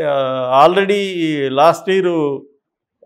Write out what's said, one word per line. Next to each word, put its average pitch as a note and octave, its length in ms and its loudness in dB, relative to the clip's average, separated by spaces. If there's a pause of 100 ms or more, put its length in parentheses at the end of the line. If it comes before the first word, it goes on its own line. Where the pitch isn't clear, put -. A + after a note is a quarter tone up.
ఆ, C3+ 640 2
already G3 360 0 (480)
లాస్ట్ D#3+ 380 2
ఇయర్ E3+ 520 -2 (640)